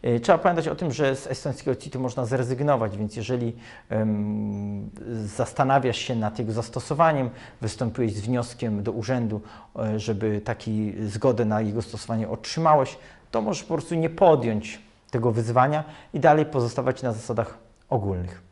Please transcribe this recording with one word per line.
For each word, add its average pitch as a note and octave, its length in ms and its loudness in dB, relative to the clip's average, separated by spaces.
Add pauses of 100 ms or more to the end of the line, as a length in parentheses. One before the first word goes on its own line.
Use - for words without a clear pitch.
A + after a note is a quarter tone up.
Y, A#2 160 2
trzeba E3 180 6
pamiętać E3+ 300 2
o D3 60 -2
tym, D3 180 -2
że C3+ 240 2
z - 100 -12
estońskiego C3 500 -4
citu - 240 -8
można B2+ 260 -2
zrezygnować, B2 720 0
więc G#2 200 -4
jeżeli, A#2+ 400 -2 (320)
em, G#2 1000 -2 (340)
zastanawiasz C3 720 2
się - 180 -2
nad G#2+ 220 -2
jego A2+ 140 -2
zastosowaniem, C3+ 800 0 (300)
wystąpiłeś A2+ 540 -2
z G#2 60 -6
wnioskiem A#2 640 -2
do G#2+ 100 -2
urzędu, A2+ 480 -2 (380)
e, A2 200 -2
żeby G#2 420 0
taki G#2+ 600 -4
zgodę G#2+ 440 0
na G#2+ 160 2
jego A2 220 -2
stosowanie A2 460 -4
otrzymałeś, D3+ 720 0 (320)
to A2+ 120 0
możesz G3+ 220 -2
po D#3+ 100 -4
prostu D#3 200 -4
nie D#3+ 160 0
podjąć B2+ 760 4 (220)
tego A#2 220 2
wyzwania B2+ 520 2 (300)
i D#3 60 -2
dalej D#3 260 8
pozostawać B2+ 560 0
na B2 100 0
zasadach A2 460 -2 (300)
ogólnych. F#2+ 640 -2